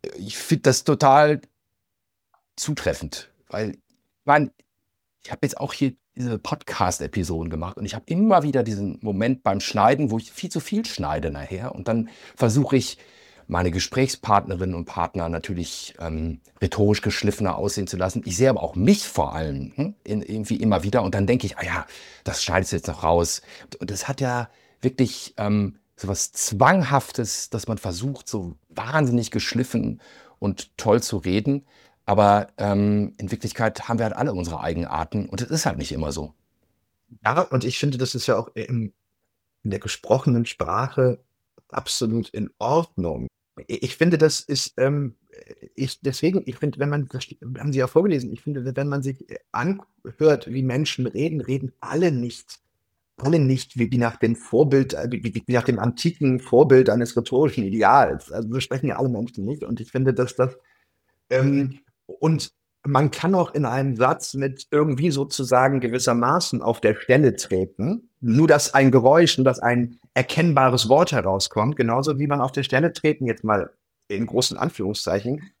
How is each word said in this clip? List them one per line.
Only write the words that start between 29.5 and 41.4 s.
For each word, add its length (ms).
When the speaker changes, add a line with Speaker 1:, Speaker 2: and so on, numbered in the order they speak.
Speaker 1:
und 380
toll 260
zu 140
reden. 480
Aber, 520
ähm, 600
in 140
Wirklichkeit 560
haben 120
wir 60
halt 100
alle 180
unsere 280
Eigenarten 680
und 120
es 80
ist 160
halt 120
nicht 140
immer 200
so. 220
Speaker 2:
Ja, 180
und 220
ich 160
finde, 180
das 180
ist 120
ja 100
auch 180
im, 380
in 80
der 80
gesprochenen 680
Sprache 760